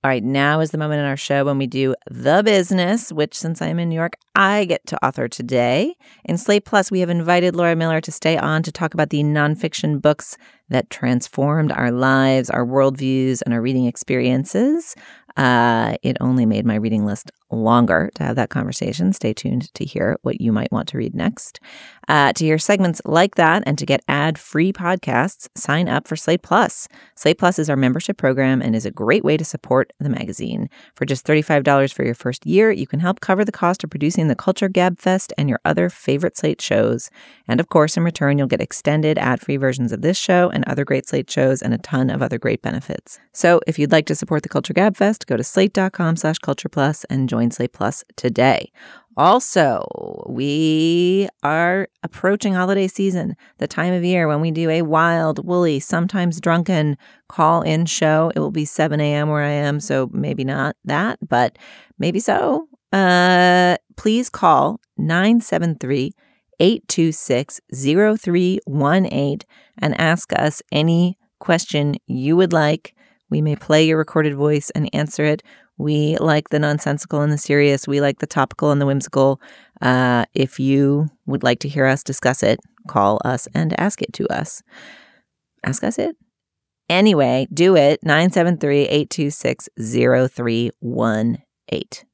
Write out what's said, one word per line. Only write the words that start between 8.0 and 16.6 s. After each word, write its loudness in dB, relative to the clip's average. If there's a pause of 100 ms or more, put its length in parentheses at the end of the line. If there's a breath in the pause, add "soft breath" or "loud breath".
to -10
stay 0
on 0
to -6
talk -6
about -2
the -2
nonfiction 0
books 0 (320 soft breath)
that -2
transformed -2
our -2
lives, 2
our 0
worldviews, 0
and -2
our -2
reading 0
experiences. 0 (440 loud breath)
Uh, 2
it -2
only 2
made 0